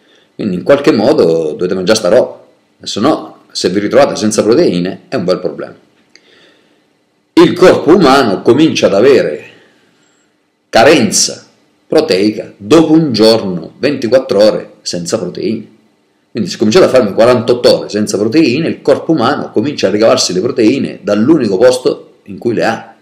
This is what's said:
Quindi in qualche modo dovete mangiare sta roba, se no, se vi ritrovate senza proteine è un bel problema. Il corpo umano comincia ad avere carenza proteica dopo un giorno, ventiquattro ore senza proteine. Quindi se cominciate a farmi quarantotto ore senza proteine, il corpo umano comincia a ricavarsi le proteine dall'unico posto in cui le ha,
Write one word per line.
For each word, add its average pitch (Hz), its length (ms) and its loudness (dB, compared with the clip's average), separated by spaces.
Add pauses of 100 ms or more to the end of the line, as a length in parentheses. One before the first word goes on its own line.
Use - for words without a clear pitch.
(340)
Quindi 104 220 -6
in 87 80 -8
qualche - 280 2
modo 98 600 0
dovete 90 200 -4
mangiare 95 240 -2
sta 90 120 -2
roba, - 360 0 (380)
se - 160 -10
no, - 520 -4
se - 180 -4
vi 92 100 -2
ritrovate 104 360 0
senza 104 280 -2
proteine 101 640 -2
è - 80 -10
un 101 80 -4
bel 87 160 -2
problema. 78 360 -10 (1600)
Il 165 200 4
corpo - 420 4
umano 131 480 2
comincia 127 420 2
ad 92 80 2
avere 98 520 2 (1200)
carenza - 800 0 (400)
proteica - 680 -2
dopo 156 360 2
un 156 220 2
giorno, 101 640 0
ventiquattro 127 680 0
ore 101 280 0 (100)
senza 87 360 -8
proteine. 90 580 -8 (540)
Quindi 123 220 -6
se - 60 -12
cominciate 139 280 4
a - 40 0
farmi 110 240 0
quarantotto 117 680 2
ore 80 100 -12
senza 104 260 -4
proteine, 127 520 0
il - 160 -8
corpo 147 300 0
umano 139 360 -2
comincia 131 380 -4
a - 20 2
ricavarsi 113 440 0
le - 80 -2
proteine 117 600 -2
dall'unico 107 560 0
posto - 680 0
in 95 120 -16
cui 117 160 -4
le 120 100 -2
ha, 110 380 -6